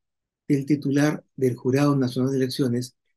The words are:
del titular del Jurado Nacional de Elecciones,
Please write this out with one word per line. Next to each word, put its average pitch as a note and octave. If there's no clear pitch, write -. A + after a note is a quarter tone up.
del C#3
titular D3
del B2+
Jurado C#3
Nacional B2+
de C3+
Elecciones, B2+